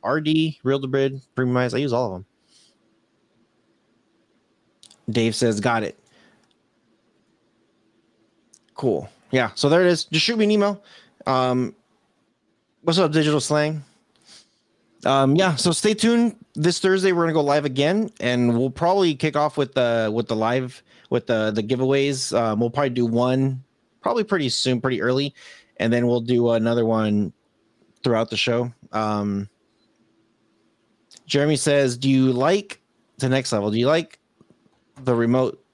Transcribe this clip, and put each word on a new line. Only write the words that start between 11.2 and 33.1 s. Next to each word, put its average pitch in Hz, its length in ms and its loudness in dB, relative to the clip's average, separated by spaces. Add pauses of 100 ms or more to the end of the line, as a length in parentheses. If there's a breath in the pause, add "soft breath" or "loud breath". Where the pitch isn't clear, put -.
Um, 127 480 0 (1040)
what's 165 180 0
up, 160 120 2
Digital 151 280 2
Slang? 151 440 -2 (1200 soft breath)
Um, 135 300 2
yeah, 180 200 2
so 170 160 0
stay 214 220 0
tuned. 233 440 0 (180)
This 170 240 0
Thursday, 190 320 2
we're 170 120 0
gonna 165 100 0
go 156 80 2
live 147 240 2
again, 147 540 0
and 123 380 0
we'll 131 120 0
probably 175 440 2
kick 147 220 -2
off 147 220 0
with 135 160 -2
the, 117 400 2
with 113 140 -2
the 117 80 -2
live, 123 460 -2 (280 soft breath)
with 123 180 -2
the, 110 240 0
the 110 100 -2
giveaways. 131 760 -2
Um, 110 220 0
we'll 120 100 0
probably 139 220 -2
do 120 140 -2
one 127 580 0 (380)
probably 226 220 -2
pretty 170 260 -2
soon, 123 300 -2
pretty 127 220 -2
early, 131 340 -2 (420 loud breath)
and 113 140 0
then 120 160 2
we'll 120 140 2
do 120 300 2
another 117 340 0
one 107 480 0 (680)
throughout 113 260 0
the 110 80 -6
show. 120 360 -2 (180)
Um, 104 580 -4 (1800)
Jeremy 147 320 0
says, 139 400 0
"Do 131 120 -2
you 131 220 4
like 160 500 -2 (360)